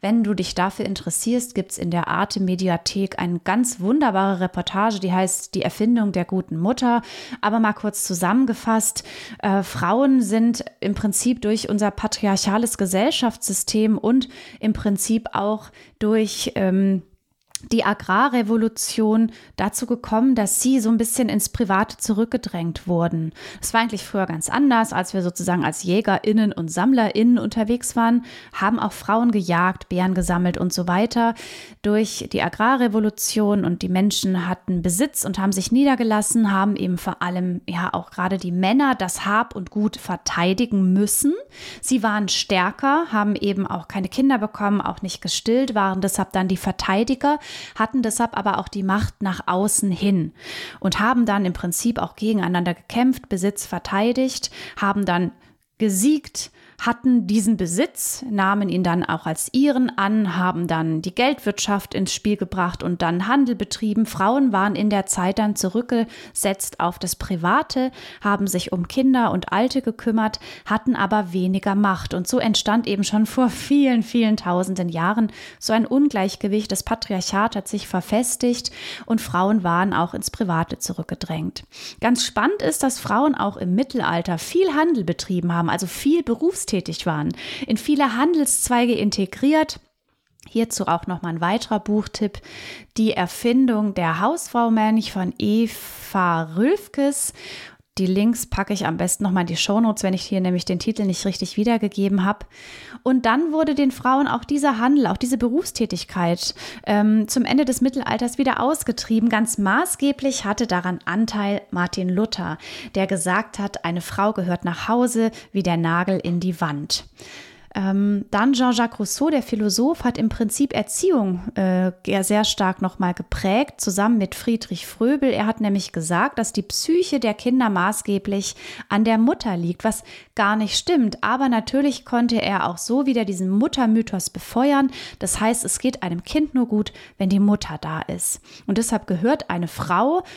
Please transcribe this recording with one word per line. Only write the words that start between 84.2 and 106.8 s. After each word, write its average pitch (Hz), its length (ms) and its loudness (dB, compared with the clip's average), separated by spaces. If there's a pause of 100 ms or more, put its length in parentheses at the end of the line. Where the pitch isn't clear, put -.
viel 349 360 0
Handel 294 320 2
betrieben 170 480 -2
haben, 170 160 2
also 180 180 -2
viel 311 340 2
berufstätig 226 840 -2
waren, 156 280 -2 (340)
in 220 100 0
viele 277 400 2
Handelszweige 254 760 2
integriert. 269 840 0 (680)
Hierzu 226 400 -2
auch 170 200 0
nochmal 170 280 -4
ein 160 60 -4
weiterer 208 380 0
Buchtipp: 208 600 -2 (580)
Die 220 160 2
Erfindung 220 800 2
der 165 260 -2
Hausfrau 240 500 0
Mönch 220 420 2
von 185 260 -4
Eva 202 1080 -2 (120)
Rülfkes. 277 800 0 (640)
Die 190 100 0
Links 208 380 2
packe - 280 -4
ich 185 120 -4
am 160 120 -2
besten 180 260 -2
nochmal 185 200 2
in 170 40 -2
die 175 80 -4
Shownotes, 214 480 0
wenn 190 100 0
ich 185 100 -4
hier 190 180 -2
nämlich 180 240 0
den 180 140 -2
Titel 214 260 -2
nicht 185 200 -2
richtig 196 300 -4
wiedergegeben 202 720 0
habe. 208 200 -2 (580)
Und 262 220 2
dann 285 280 2
wurde 311 200 2
den 269 180 4
Frauen 269 360 2
auch - 160 -2
dieser 269 360 0
Handel, 262 280 4
auch 180 80 0
diese 247 220 0
Berufstätigkeit, 214 1200 -2 (300)